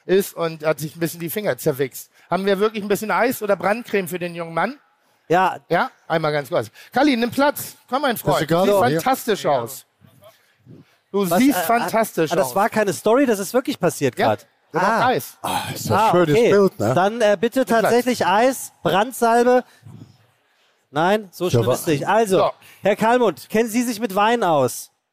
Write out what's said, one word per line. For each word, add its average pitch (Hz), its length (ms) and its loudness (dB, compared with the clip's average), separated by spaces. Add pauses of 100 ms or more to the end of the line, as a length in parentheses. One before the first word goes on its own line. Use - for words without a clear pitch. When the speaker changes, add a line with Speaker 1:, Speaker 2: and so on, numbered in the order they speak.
Speaker 1:
ist, 190 300 0
und 160 320 -6
hat 156 140 0
sich 156 160 -8
ein 165 40 -18
bisschen 170 200 -6
die 170 100 -6
Finger 190 260 -4
zerwichst. 135 540 -4 (200)
Haben 185 160 -2
wir 196 120 2
wirklich 214 240 -2
ein 208 60 -8
bisschen 208 220 -2
Eis 220 320 0
oder 202 140 2
Brandcreme 196 520 -2
für 180 100 -8
den 170 160 -8
jungen 170 180 -10
Mann? 196 260 -2 (500)
Speaker 2:
Ja. 175 300 2 (100)
Speaker 1:
Ja, 202 220 0 (180)
einmal 160 240 -2
ganz 143 160 -4
kurz. 139 220 -2 (220)
Kalli, 262 240 2
nimm 233 140 -2
Platz. - 460 -2 (120)
Komm, 277 140 -4
mein 262 140 0
Speaker 3:
Das - 40 -10
ist - 40 -16
Speaker 1:
Freund. 147 160 0
Du 160 40 -2
Speaker 3:
egal, 170 220 2
Speaker 1:
siehst 202 60 4
Speaker 3:
ja. 165 280 2
Speaker 1:
fantastisch 240 460 -2
aus. 123 400 -2 (1300)
Du 196 180 0
Speaker 2:
Was, 175 80 0
Speaker 1:
siehst 254 200 4
Speaker 2:
äh, 180 40 -2
Speaker 1:
fantastisch 214 680 0
Speaker 2:
ah, 170 40 0
das 135 120 0
Speaker 1:
aus. 120 60 -10
Speaker 2:
war 202 140 2
keine 208 240 0
Story, 240 340 2
das 214 140 0
ist - 140 -8
wirklich - 260 -2
passiert 143 380 -2
Speaker 1:
Ja, 202 80 0
Speaker 2:
grad. 107 200 -2 (260)
Speaker 1:
der 170 80 -2
macht 196 120 2
Speaker 2:
Ah. 226 140 0
Speaker 1:
Eis. 226 360 -2
Speaker 3:
Ah, - 180 -4 (140)
ist - 160 -8
das 101 80 2
Speaker 2:
Ah, 220 140 4
Speaker 3:
schönes 170 240 4
Speaker 2:
okay. 226 140 4
Speaker 3:
Bild, 196 280 4
ne? 110 160 0
Speaker 2:
Dann, 202 260 0
äh, 208 200 4
bitte 233 200 0
Speaker 1:
Nimm 254 60 0
Platz. 226 160 2
Speaker 2:
tatsächlich 233 440 0
Eis, 233 460 0 (100)
Brandsalbe. 240 840 2 (1300)
Nein, 185 400 0
so - 120 -6
Speaker 3:
Ja, 180 60 -2
Speaker 2:
schlimm 120 140 2
Speaker 3:
aber 123 100 2
Speaker 2:
ist - 120 -6
nicht. 143 200 0
Also, 196 320 2
Speaker 1:
So. 165 120 2 (320)
Speaker 2:
Herr 196 140 0
Kallmund, 220 520 0
kennen 226 200 0
Sie 233 140 -2
sich 233 180 -4
mit 190 140 -4
Wein 220 280 2
aus? 147 480 0 (220)